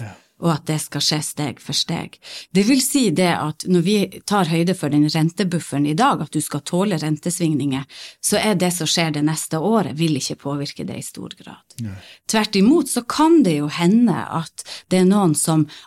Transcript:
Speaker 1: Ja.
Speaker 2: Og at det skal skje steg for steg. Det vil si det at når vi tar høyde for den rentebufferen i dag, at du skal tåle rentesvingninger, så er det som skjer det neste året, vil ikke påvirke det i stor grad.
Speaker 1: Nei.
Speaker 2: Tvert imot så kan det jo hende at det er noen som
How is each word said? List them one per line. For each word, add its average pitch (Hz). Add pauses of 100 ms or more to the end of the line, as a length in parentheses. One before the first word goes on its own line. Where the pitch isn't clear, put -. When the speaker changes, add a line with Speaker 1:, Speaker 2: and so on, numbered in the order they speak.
Speaker 1:
Ja. 98 (300)
Speaker 2:
Og 170
at 147
det 156
skal -
skje 151
steg -
for -
steg. - (340)
Det 196
vil 262
si 254
det 180
at 147
når 180
vi 196 (320)
tar 202
høyde 170
for 156
den 147
rentebufferen 156
i 151
dag, 220
at 147
du 151
skal 143
tåle 185
rentesvingninger, 151 (360)
så -
er 214
det 180
som 160
skjer 160
det 147
neste 156
året, 180
vil 156
ikke -
påvirke 143
det -
i -
stor -
grad. - (180)
Speaker 1:
Nei. 104 (320)
Speaker 2:
Tvert 214
imot 247
så 247
kan 320
det 175
jo 147
hende 196
at - (260)
det 185
er 185
noen 196
som 156 (220)